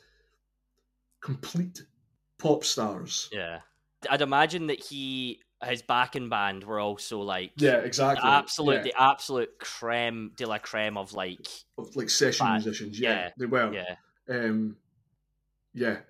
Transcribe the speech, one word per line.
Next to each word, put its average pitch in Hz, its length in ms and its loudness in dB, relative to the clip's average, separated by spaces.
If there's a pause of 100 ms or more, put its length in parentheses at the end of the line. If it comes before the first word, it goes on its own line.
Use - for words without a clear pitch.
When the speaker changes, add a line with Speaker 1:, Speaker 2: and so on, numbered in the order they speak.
(1200)
Speaker 1:
complete 175 600 -6 (540)
pop 151 260 2
stars. 98 680 -2
Speaker 2:
Yeah. 85 280 -6 (500)
I'd 143 120 4
imagine 156 460 2
that 147 160 -4
he, 131 580 -8 (220)
his 123 180 -4
backing 123 480 0
band 101 340 0
were 107 160 -2
also, 104 400 -4
like, 95 380 -4
Speaker 1:
Yeah, 131 200 6
exactly. 135 440 2
Speaker 2:
the 131 140 6
absolute, 143 400 2
Speaker 1:
Yeah. 131 80 0
Speaker 2:
the 127 180 2
absolute 131 580 2
creme 117 760 -4
de 123 100 -6
la 107 140 -2
creme 107 380 -2
of, 98 160 -8
like, 92 340 -6 (300)
Speaker 1:
Of, - 180 -12
like, 131 140 -4
session 123 360 4
Speaker 2:
band. 104 180 4
Speaker 1:
musicians, 107 360 -6
yeah, 120 100 2
Speaker 2:
Yeah. 92 280 0
Speaker 1:
they 127 100 -4
were. 117 260 2
Speaker 2:
Yeah. 90 220 -6 (340)
Speaker 1:
Um, 110 480 0 (960)
yeah, 117 260 -2 (100)